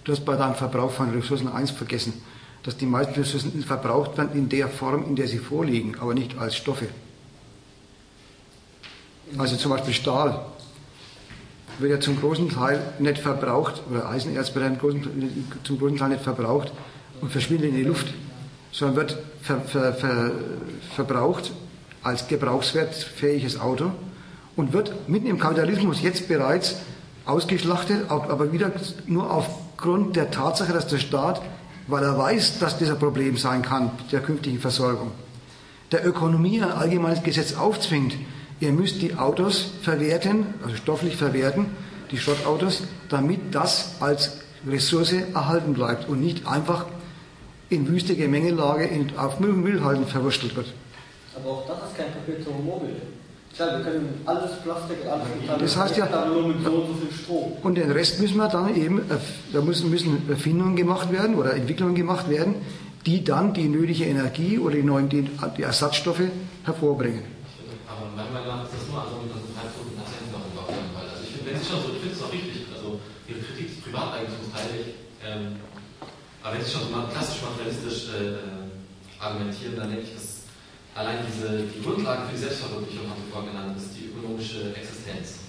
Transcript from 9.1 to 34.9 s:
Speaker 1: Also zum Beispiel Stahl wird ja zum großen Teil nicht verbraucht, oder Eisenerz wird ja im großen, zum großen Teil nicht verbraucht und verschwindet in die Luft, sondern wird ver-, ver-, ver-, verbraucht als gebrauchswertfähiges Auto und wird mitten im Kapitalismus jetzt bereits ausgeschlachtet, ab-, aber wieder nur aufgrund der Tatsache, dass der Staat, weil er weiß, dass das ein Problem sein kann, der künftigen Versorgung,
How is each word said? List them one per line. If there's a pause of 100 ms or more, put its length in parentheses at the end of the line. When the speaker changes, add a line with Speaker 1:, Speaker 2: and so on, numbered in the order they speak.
Speaker 1:
Also
zum
Beispiel
Stahl (1400)
wird
ja
zum
großen
Teil (180)
nicht
verbraucht,
oder
Eisenerz
wird
ja
im
großen, (160)
zum
großen
Teil
nicht
verbraucht (500)
und
verschwindet
in
die
Luft, (640)
sondern
wird (240)
ver-,
ver-,
ver-, (640)
verbraucht (520)
als
gebrauchswertfähiges
Auto (640)
und
wird
mitten
im
Kapitalismus
jetzt
bereits (500)
ausgeschlachtet,
ab-,
aber
wieder (360)
nur
aufgrund
der
Tatsache,
dass
der
Staat, (460)
weil
er
weiß,
dass
das
ein
Problem
sein
kann, (200)
der
künftigen
Versorgung, (840)